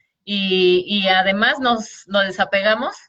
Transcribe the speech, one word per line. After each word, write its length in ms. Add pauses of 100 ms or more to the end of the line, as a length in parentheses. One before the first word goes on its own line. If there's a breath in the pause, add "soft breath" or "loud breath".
(260)
Y, 640
y 200
además 520
nos, 480
nos 180
desapegamos. 720 (140)